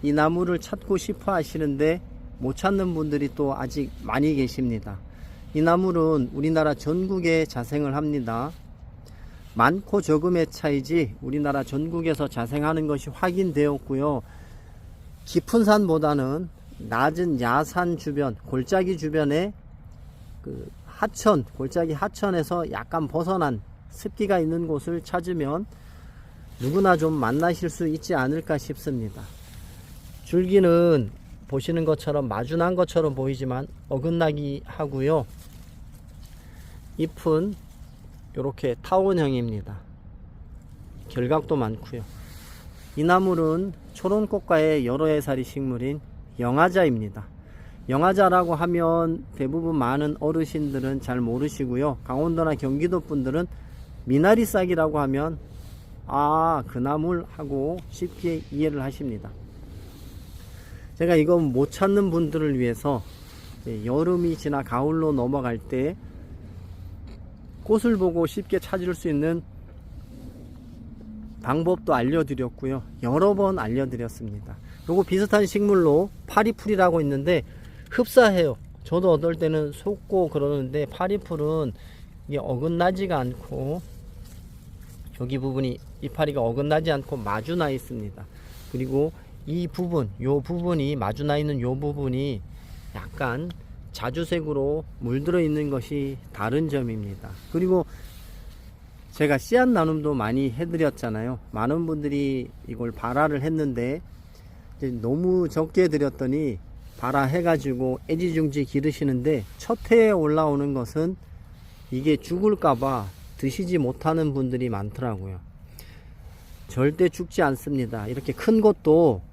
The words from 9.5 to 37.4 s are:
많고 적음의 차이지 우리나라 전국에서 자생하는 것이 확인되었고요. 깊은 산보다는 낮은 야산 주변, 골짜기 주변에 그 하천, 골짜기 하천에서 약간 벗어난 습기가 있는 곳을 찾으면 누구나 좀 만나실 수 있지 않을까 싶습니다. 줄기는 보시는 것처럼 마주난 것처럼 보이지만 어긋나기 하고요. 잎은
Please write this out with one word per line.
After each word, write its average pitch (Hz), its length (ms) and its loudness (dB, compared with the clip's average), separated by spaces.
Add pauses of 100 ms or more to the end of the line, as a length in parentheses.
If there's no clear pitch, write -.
많고 175 480 4
적음의 165 460 4
차이지 143 760 0
우리나라 139 420 0
전국에서 156 680 0
자생하는 147 580 0
것이 143 240 -2
확인되었고요. 147 1120 2 (1040)
깊은 226 380 2
산보다는 160 840 4 (300)
낮은 139 640 2
야산 151 560 2
주변, 139 380 -2
골짜기 180 600 0
주변에 156 560 2 (880)
그 - 260 -12 (340)
하천, 180 440 4 (120)
골짜기 156 380 0
하천에서 175 800 -2
약간 143 360 -4
벗어난 160 540 0 (260)
습기가 196 500 -2
있는 165 280 0
곳을 160 340 -2
찾으면 170 640 -2 (960)
누구나 180 380 4
좀 160 160 2
만나실 156 560 0
수 170 180 -4
있지 156 260 -2
않을까 151 440 0
싶습니다. 120 640 -6 (1000)
줄기는 170 840 6 (380)
보시는 160 380 0
것처럼 147 420 0
마주난 156 460 0
것처럼 160 400 2
보이지만 131 520 -2 (220)
어긋나기 147 800 0
하고요. 139 600 0 (1700)
잎은 160 560 0 (840)